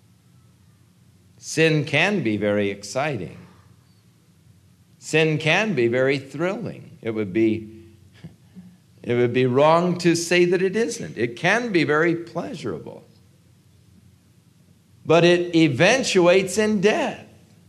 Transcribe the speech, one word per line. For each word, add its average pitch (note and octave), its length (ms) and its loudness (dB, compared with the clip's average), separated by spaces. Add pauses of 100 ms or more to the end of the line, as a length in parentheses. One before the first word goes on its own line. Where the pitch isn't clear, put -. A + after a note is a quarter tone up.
(1400)
Sin D#3+ 460 0
can F3 380 0
be G#2+ 140 -2
very G#2 340 0
exciting. B2 680 -6 (1600)
Sin D#3 400 0
can F3+ 360 0
be A#2+ 140 2
very C3 300 0
thrilling. E3 840 -8
It A2 80 -8
would G#2+ 220 -6
be, A2 500 -2 (1200)
it A#2 120 -2
would A#2+ 180 2
be B2+ 140 2
wrong D#3+ 520 2
to E3+ 160 2
say F3 300 2
that F3+ 180 0
it F#3+ 140 -2
isn't. G#3+ 400 -6
It A#2 180 -4
can A3 380 -2
be E3 100 2
very D#3 320 0
pleasurable. E3 880 -10 (2000)
But D#3+ 200 4
it F3 320 2
eventuates F#3 1000 2
in G#3+ 220 0
death. A3 460 0 (420)